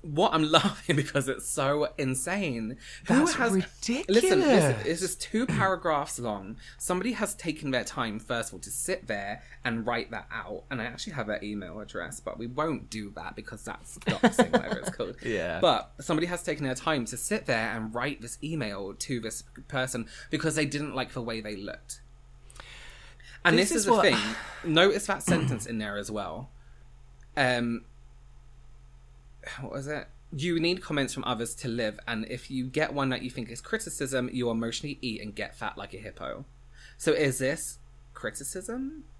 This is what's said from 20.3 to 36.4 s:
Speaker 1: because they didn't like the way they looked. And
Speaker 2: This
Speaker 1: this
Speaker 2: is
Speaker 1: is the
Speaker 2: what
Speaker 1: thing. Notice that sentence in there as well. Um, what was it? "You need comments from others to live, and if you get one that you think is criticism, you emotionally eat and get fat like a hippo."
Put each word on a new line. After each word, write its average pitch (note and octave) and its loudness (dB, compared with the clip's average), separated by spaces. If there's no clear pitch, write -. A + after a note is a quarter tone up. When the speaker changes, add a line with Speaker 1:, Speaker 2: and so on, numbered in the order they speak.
Speaker 1:
because D3+ 0
they D#3 2
didn't C#3+ -4
like B2+ -4
the C3 -6
way A2+ -4
they G#2+ -6
looked. - -10
And E3+ 10
Speaker 2:
This G3 6
Speaker 1:
this E4 2
Speaker 2:
is - 4
Speaker 1:
is - 2
the G3+ 6
Speaker 2:
what G#3 8
Speaker 1:
thing. C3+ 8
Notice E3+ 6
that F#3+ 0
sentence C3+ 2
in A#2 -4
there G#2 -2
as G#2 -6
well. G2+ -4
Um, A#2+ 2
what C3+ -10
was C3+ -6
it? D3 -6
"You E3 0
need F3 2
comments C#3 0
from C3+ -4
others A#2 -2
to C3+ -4
live, A#2 0
and A2 -2
if - -8
you C3 -2
get D3 0
one C#3 2
that B2+ -2
you B2 -6
think A#2+ -8
is A#2 -12
criticism, C3 -2
you A#2+ 2
emotionally A#2 -2
eat A2+ -4
and G#2 -10
get G#2 -6
fat - -6
like G2 -10
a F#2+ -12
hippo." F#2+ -8